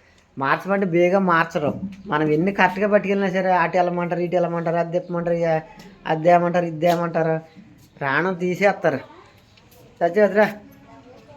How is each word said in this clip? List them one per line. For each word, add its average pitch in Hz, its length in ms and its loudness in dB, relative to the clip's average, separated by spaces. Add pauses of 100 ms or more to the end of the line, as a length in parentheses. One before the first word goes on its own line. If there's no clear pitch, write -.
(400)
మార్చమంటే 165 460 0
బేగా 175 340 2
మార్చరు. 165 600 0 (260)
మనం 151 240 0
ఎన్ని 175 220 0
కరెక్ట్గా 190 340 2
పట్టుకెళ్ళినా 196 460 0
సరే 185 180 0
అటు 170 260 2
వెళ్ళమంటారు, 175 420 0
ఇటు 175 160 -2
వెళ్ళమంటారు, 170 400 0
అది 165 160 -2
తెప్పమంటారు, 170 440 -4
ఇక 165 280 0 (440)
అది 160 160 -2
తేమంటారు, 175 420 4
ఇది 160 140 -8
తేమంటారు, 165 600 0 (600)
ప్రాణం 151 340 0
తీసేస్తారు. 180 680 0 (1000)
సత్యవతిరా, 196 440 2 (920)